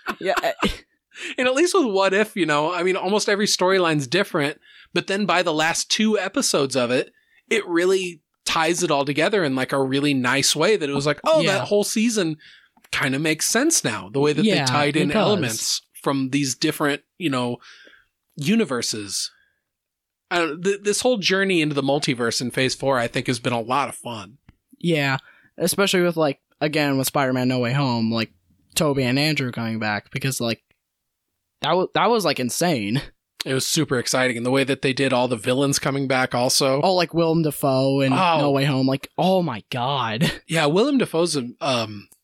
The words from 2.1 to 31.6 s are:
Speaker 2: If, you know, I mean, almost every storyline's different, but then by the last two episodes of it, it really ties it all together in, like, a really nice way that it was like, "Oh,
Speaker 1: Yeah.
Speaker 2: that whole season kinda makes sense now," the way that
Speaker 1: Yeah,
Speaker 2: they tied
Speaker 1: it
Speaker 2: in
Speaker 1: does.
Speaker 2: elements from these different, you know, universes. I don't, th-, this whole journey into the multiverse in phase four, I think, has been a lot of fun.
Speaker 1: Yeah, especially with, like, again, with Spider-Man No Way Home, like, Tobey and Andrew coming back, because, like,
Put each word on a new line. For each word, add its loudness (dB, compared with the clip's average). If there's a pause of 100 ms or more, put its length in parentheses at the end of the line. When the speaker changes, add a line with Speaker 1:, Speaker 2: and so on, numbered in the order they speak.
Speaker 2:
If, 0
you 2
know, 2
I -2
mean, 2
almost 0
every 2
storyline's 2
different, -2 (340)
but -2
then -2
by 2
the 0
last 0
two 2
episodes 0
of 0
it, -2 (360)
it 0
really 0 (240)
ties 0
it 0
all 2
together 0
in, 0
like, -2
a 2
really 0
nice 2
way 2
that -2
it -4
was -2
like, 0
"Oh, 4
Speaker 1:
Yeah. 2
Speaker 2:
that -6
whole 2
season 0 (540)
kinda -2
makes -2
sense 2
now," -4
the 0
way 2
that 0
Speaker 1:
Yeah, 2
Speaker 2:
they 0
tied 2
Speaker 1:
it 2
Speaker 2:
in 2
Speaker 1:
does. 0
Speaker 2:
elements 0 (200)
from -2
these 0
different, -2 (160)
you -2
know, -2 (800)
universes. -2 (1000)
I 0
don't, -4
th-, 0
this -2
whole 2
journey 2
into 0
the -2
multiverse 0
in -4
phase 0
four, 0
I 0
think, -4
has -2
been -2
a 0
lot -2
of -12
fun. -12 (400)
Speaker 1:
Yeah, 0 (400)
especially 0
with, 0
like, 0 (200)
again, 0
with 0
Spider-Man 0
No 0
Way 0
Home, 0
like, -2 (420)
Tobey 0
and 0
Andrew -2
coming -4
back, -4
because, -4
like, -4 (960)